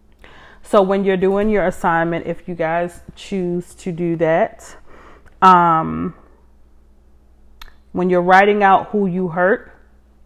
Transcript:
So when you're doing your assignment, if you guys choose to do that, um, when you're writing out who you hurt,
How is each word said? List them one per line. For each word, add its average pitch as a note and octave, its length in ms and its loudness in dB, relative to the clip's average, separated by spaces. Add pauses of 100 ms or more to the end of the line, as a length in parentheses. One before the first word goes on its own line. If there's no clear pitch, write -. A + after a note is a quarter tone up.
(640)
So G#3 200 2
when G3 220 0
you're F#3+ 120 0
doing G3 340 0
your G3 160 0
assignment, E3+ 600 -2
if - 220 -10
you F3+ 80 -8
guys E3+ 460 -6 (120)
choose F3 640 -8
to - 160 -10
do E3+ 240 -4
that, E3 600 -2 (640)
um, E3+ 720 2 (1800)
when F3+ 180 -2
you're F3+ 120 2
writing G3+ 420 4
out F#3+ 240 2
who G#3 180 -2
you F#3 220 -4
hurt, F3+ 420 -2 (560)